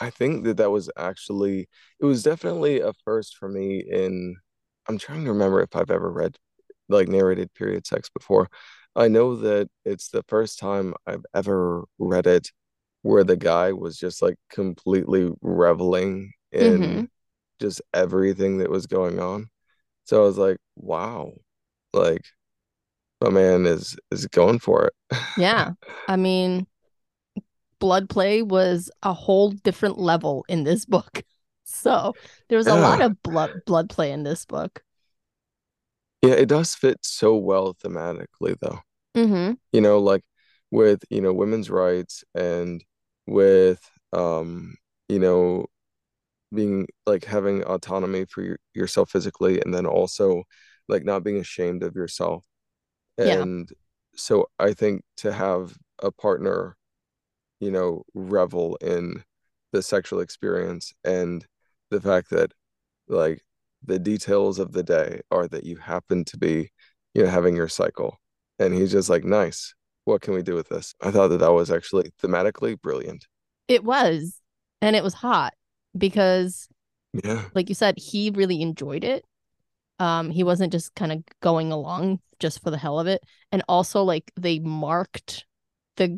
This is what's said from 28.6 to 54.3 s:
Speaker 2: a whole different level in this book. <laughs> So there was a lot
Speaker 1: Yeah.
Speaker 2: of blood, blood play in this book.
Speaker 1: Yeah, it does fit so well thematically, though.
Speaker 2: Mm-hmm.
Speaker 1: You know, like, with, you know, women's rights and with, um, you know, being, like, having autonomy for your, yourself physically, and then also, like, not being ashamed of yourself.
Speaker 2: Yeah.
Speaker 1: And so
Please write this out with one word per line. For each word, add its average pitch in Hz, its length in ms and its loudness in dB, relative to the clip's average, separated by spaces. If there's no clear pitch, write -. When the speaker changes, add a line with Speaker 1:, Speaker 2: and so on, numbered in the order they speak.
Speaker 2:
a 190 100 0
whole 196 400 4
different 202 460 -2
level 165 500 0
in 165 160 -2
this 180 200 0
book. - 440 -2
<laughs> - 40 -20
So - 440 0
there 226 80 2
was 220 100 2
a 220 80 6
lot - 260 6
Speaker 1:
Yeah. 247 60 6
Speaker 2:
of 214 160 0
blood, 160 280 -2
blood 170 240 2
play 151 200 -2
in 143 120 -6
this 147 240 -6
book. - 360 -8
Speaker 1:
Yeah, 127 120 8
it 127 140 6
does 156 260 2
fit - 280 2
so 110 340 2
well 95 380 0
thematically, 87 840 -8
though. - 200 -8
Speaker 2:
Mm-hmm. 208 380 2
Speaker 1:
You 113 80 4
know, 104 180 6
like, 98 240 2
with, 107 400 4
you 104 100 -2
know, 95 120 2
women's 101 380 -2
rights 90 540 -2
and 87 480 -4
with, 95 540 6
um, 85 640 -4
you 101 100 -2
know, 90 480 2
being, 101 320 -2
like, 98 180 0
having 98 400 -2
autonomy 92 640 -4
for - 160 -14
your, 92 160 -8
yourself 95 360 0
physically, 92 500 0
and 92 140 -2
then 90 120 -2
also, 90 580 0
like, 104 160 -2
not 98 200 -2
being 101 140 -2
ashamed 90 440 -6
of 87 120 -6
yourself. 87 500 -6
Speaker 2:
Yeah. 92 260 2
Speaker 1:
And 90 240 -8
so - 320 0